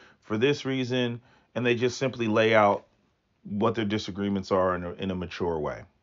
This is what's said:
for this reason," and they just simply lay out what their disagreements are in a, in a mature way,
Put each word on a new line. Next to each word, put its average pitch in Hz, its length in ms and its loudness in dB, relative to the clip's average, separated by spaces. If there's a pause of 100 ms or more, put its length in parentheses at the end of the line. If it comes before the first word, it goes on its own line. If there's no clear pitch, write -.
(220)
for 110 160 -4
this 143 280 2
reason," 123 560 -2 (340)
and 120 100 -2
they 120 100 4
just 120 220 0
simply 120 300 -2
lay 110 260 4
out 104 320 6 (580)
what 104 320 0
their 110 100 -2
disagreements 101 640 -4
are 92 240 2
in 87 80 -6
a, 87 100 -8
in 95 180 -6
a 92 40 -4
mature 87 440 -4
way, 76 240 -6 (200)